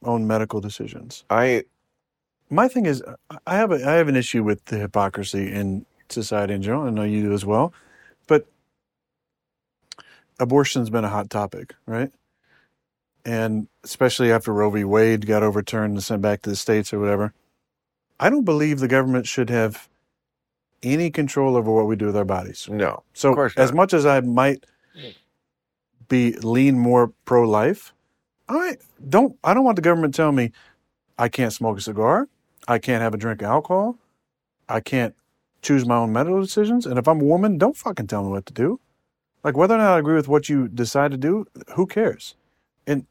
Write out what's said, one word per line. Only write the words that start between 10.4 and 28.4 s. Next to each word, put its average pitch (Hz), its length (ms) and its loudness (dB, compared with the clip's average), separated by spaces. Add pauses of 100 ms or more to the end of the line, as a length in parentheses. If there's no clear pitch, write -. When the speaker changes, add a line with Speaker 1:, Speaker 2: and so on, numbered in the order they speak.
Speaker 1:
been 110 140 -2
a 104 40 -2
hot 101 220 -6
topic, 101 440 -8 (120)
right? 117 240 -6 (1120)
And 110 440 -4 (160)
especially 123 480 2
after 113 200 0
Roe 104 180 2
v. 104 140 -2
Wade 110 420 2
got 107 160 2
overturned 107 500 -2
and 101 100 -6
sent 104 200 -4
back 104 200 0
to 107 80 -6
the 101 60 -4
States 107 360 -2
or 107 60 -4
whatever, 104 360 -2 (840)
I 185 120 2
don't 277 140 2
believe 151 360 2
the 131 80 0
government 127 380 0
should 120 240 -4
have 113 380 -2 (920)
any 151 280 -2
control 135 460 0
over 110 140 0
what 110 160 2
we 110 100 0
do 104 100 -2
with 101 100 -2
our 104 80 0
bodies. 95 460 -6
Speaker 2:
No, 104 180 -2
of 53 140 -8 (100)
Speaker 1:
So 135 220 2
Speaker 2:
course 131 220 0
Speaker 1:
as 131 140 4
Speaker 2:
not. 131 60 -4
Speaker 1:
much 190 180 4
as 147 120 2
I 139 140 4
might 127 440 0 (1400)
be, 123 300 2
lean 123 400 2
more 120 300 4 (180)
pro-life, 120 640 2 (560)